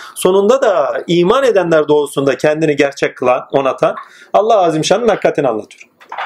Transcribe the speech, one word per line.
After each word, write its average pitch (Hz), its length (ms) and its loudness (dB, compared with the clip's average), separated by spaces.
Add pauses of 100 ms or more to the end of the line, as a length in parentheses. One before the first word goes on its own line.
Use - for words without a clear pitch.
(140)
sonunda 202 480 2
da 160 440 0
iman 180 380 2
edenler 170 440 2
doğrusunda 139 480 0
kendini 156 400 0
gerçek 143 400 -2
kılan, 127 360 -2
onatan 135 420 0 (380)
Allah 208 300 2
Azimşan'ın 175 460 0
hakikatini 160 400 0
anlatıyor. - 420 -10 (360)